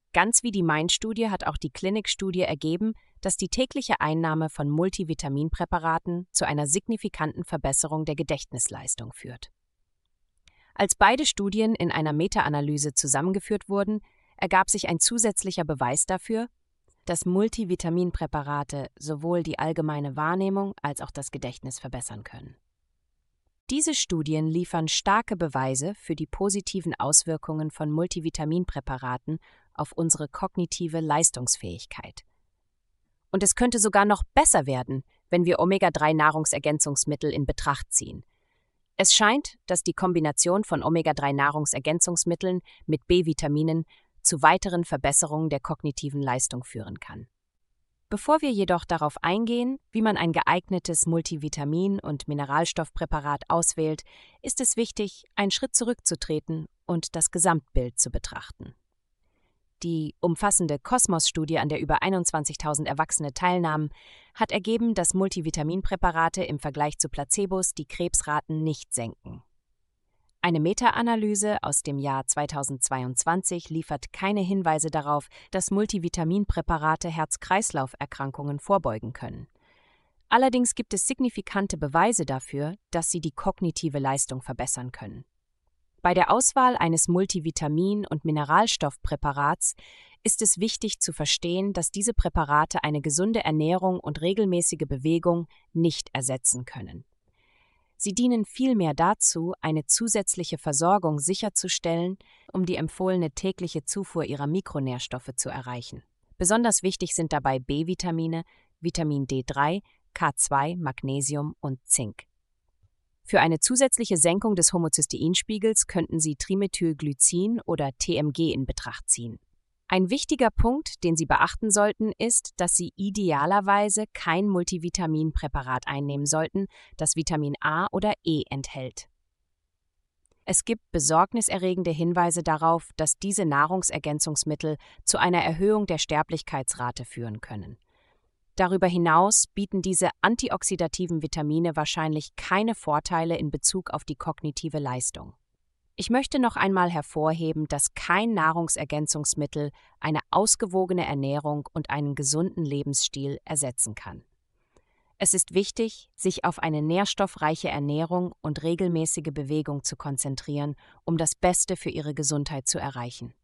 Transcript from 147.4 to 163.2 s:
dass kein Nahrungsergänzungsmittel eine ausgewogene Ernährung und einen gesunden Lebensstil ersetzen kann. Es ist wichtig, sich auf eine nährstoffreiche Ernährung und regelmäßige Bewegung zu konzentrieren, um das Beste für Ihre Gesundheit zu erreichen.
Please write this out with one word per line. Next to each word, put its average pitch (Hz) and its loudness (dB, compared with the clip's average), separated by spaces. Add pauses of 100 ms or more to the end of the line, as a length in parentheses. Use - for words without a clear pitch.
dass - -2
kein 214 2
Nahrungsergänzungsmittel 151 0 (280)
eine 156 -2 (100)
ausgewogene 185 2
Ernährung 147 -2
und 156 -4
einen 143 -2
gesunden 156 -2
Lebensstil 139 -4
ersetzen 131 -4
kann. 73 -16 (960)
Es - 0
ist 180 -2
wichtig, - -2
sich - -2
auf 170 0
eine 151 0
nährstoffreiche 165 0
Ernährung 165 -2
und 151 -4
regelmäßige 165 -2
Bewegung 143 -4
zu - -6
konzentrieren, 143 -4 (280)
um 165 2
das 160 0
Beste 180 2
für - -6
Ihre 151 -4
Gesundheit 143 -2
zu - 0
erreichen. 123 -8 (120)